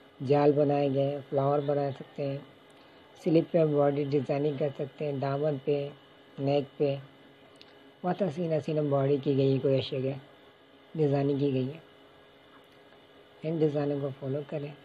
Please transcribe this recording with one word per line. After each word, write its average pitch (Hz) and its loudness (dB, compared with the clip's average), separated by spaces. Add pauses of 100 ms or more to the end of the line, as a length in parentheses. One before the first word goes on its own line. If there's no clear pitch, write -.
(200)
जाल 143 4
बनाए 143 2
गए, 139 0
Flower 143 0
बना 143 -2
सकते - -10
हैं, 139 -4 (800)
Slip 165 4
पे 180 2
embroidery 143 2
designing 143 -2
कर 147 -2
सकते 143 -8
हैं, 143 -4
दामन 139 -2
पे, 143 -2 (500)
neck 139 0 (100)
पे। 139 0 (1040)
बहुत 180 -2
हसीन 165 -2
हसीन 151 -2
embroidery 139 2
की 139 0
गई 135 4
है, 135 2
क्रोशे 135 0
के 135 -4 (800)
Designing 143 2
की 143 2
गई 131 0
है। 143 -8 (1600)
इन 160 -4
डिज़ाइनों 143 0
को 139 -4
फॉलो 135 -6 (100)
करें। 147 -8 (120)